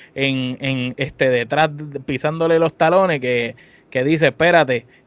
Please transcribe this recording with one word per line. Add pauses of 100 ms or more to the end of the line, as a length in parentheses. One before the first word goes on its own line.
(160)
en,
en,
este,
detrás, (380)
pisándole
los
talones,
que, (360)
que
dice,
"Espérate, (200)